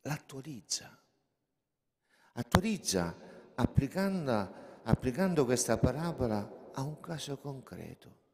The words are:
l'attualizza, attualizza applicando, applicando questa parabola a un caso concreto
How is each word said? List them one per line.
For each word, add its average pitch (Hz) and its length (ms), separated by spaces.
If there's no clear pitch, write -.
l'attualizza, 135 960
attualizza 123 1200
applicando, 139 1000
applicando 151 600
questa 120 320
parabola 127 960
a 135 100
un 147 180
caso 147 380
concreto 120 800